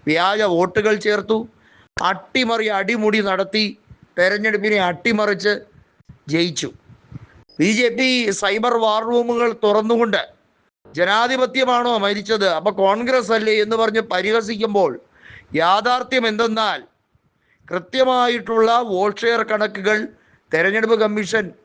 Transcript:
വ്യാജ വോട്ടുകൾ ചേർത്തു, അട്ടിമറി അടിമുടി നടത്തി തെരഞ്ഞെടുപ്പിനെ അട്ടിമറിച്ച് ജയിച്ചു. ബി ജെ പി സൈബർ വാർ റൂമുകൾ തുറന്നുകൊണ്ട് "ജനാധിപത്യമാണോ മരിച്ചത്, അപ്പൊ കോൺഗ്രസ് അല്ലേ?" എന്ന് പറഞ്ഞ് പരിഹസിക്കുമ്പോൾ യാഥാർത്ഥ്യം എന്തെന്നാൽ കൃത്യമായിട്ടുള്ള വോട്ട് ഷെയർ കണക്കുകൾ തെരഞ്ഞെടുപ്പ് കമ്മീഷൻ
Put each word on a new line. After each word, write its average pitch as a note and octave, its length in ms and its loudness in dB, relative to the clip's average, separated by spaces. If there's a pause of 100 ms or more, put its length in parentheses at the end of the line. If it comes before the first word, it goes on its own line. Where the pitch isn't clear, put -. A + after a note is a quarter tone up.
വ്യാജ F3+ 360 2
വോട്ടുകൾ F#3+ 540 2
ചേർത്തു, G#3 420 0 (580)
അട്ടിമറി A3 720 -2 (100)
അടിമുടി G#3+ 420 0
നടത്തി G3 460 -2 (520)
തെരഞ്ഞെടുപ്പിനെ G#3 600 0 (120)
അട്ടിമറിച്ച് G#3 640 0 (720)
ജയിച്ചു. D#3 400 -2 (920)
ബി F3 140 2
ജെ A#3+ 160 2
പി A#3+ 200 0 (220)
സൈബർ G#3+ 480 0
വാർ A3 260 0
റൂമുകൾ A#3+ 440 0 (160)
തുറന്നുകൊണ്ട് G#3+ 580 2 (640)
"ജനാധിപത്യമാണോ B3 1120 0
മരിച്ചത്, G3+ 500 0
അപ്പൊ E3+ 220 0
കോൺഗ്രസ് G#3+ 640 0
അല്ലേ?" A3 300 2
എന്ന് G#3+ 140 -2
പറഞ്ഞ് A3 260 0 (100)
പരിഹസിക്കുമ്പോൾ G#3 800 0 (600)
യാഥാർത്ഥ്യം A#3+ 760 0
എന്തെന്നാൽ A3 520 -2 (880)
കൃത്യമായിട്ടുള്ള A3+ 1000 0 (100)
വോട്ട് G#3 400 -2
ഷെയർ A#3 220 2
കണക്കുകൾ G#3 560 -2 (540)
തെരഞ്ഞെടുപ്പ് G#3+ 480 2
കമ്മീഷൻ G#3+ 440 0 (200)